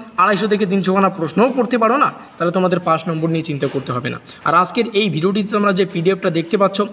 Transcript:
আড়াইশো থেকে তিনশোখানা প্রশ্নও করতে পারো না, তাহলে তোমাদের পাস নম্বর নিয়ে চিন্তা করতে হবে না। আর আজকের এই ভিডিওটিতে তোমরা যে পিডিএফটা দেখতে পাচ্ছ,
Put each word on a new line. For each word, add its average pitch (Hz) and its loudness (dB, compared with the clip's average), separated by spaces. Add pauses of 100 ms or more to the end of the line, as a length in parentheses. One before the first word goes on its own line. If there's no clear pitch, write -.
(180)
আড়াইশো 196 2
থেকে 208 2
তিনশোখানা 190 2
প্রশ্নও 180 0
করতে 247 0
পারো 226 2
না, 262 0 (240)
তাহলে 170 -2
তোমাদের 180 2
পাস 160 0
নম্বর 160 -2
নিয়ে 160 -2
চিন্তা 147 -2
করতে 135 -6
হবে 120 -4
না। 120 -8 (260)
আর 147 2
আজকের 180 2
এই 208 2
ভিডিওটিতে 190 0
তোমরা 202 2
যে 190 2
পিডিএফটা 185 0
দেখতে 165 0
পাচ্ছ, 190 2 (120)